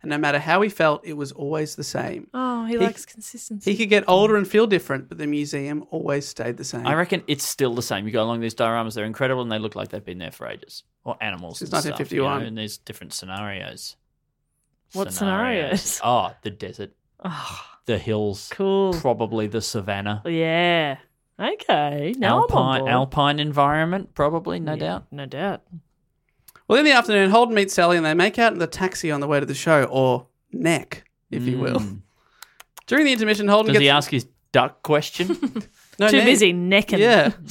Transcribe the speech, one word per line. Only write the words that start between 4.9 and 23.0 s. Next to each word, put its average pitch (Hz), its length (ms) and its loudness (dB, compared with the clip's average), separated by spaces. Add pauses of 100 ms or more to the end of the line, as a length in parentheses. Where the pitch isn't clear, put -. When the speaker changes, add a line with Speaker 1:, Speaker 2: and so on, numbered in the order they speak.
Speaker 1:
but 165 80 -14
the 156 80 -6
museum 147 640 -4
always 143 360 -4
stayed 120 300 -8
the - 80 -14
same. 120 220 -8
Speaker 3:
I 139 80 2
reckon 170 320 -2
it's 143 180 -2
still 127 300 0
the 117 80 -2
same. 101 240 -4
You 107 60 -6
go 113 100 2
along 117 180 -2
these 113 140 -4
dioramas, 113 400 -2
they're 107 100 -6
incredible, 127 380 -2
and 117 100 -6
they 107 60 -2
look 107 160 -8
like 98 160 -8
they've 98 140 -10
been 90 140 -12
there 82 140 -12
for - 140 -14
ages. - 380 -16 (200)
Or - 160 -10
animals 87 380 -10
Speaker 1:
Since - 140 -12
Speaker 3:
and 151 80 -2
stuff, - 40 -2
you 151 60 -6
know, - 40 -8
Speaker 1:
nineteen 147 120 -6
fifty-one. 139 400 -2
Speaker 3:
and 110 120 -12
there's 107 200 -10
different - 340 -18
scenarios. 98 840 -12 (960)
Speaker 2:
What 196 200 -6
Speaker 3:
Scenarios. 190 720 -2
Speaker 2:
scenarios? - 220 -6
Speaker 3:
Oh, 110 380 0
the 107 80 -8
desert. 95 420 -12 (320)
Speaker 2:
Oh, - 360 -10 (260)
Speaker 3:
The 113 120 0
hills. 104 540 -4
Speaker 2:
cool. 196 420 0
Speaker 3:
Probably 113 540 -2
the 110 120 -4
savannah. 104 640 -4
Speaker 2:
Yeah. 165 760 0 (400)
Okay. 180 800 -2
Now 226 200 2
I'm 440 80 6
on 480 60 0
Speaker 3:
Alpine, 131 300 2
Speaker 2:
board. 131 120 0
Speaker 3:
alpine 139 480 2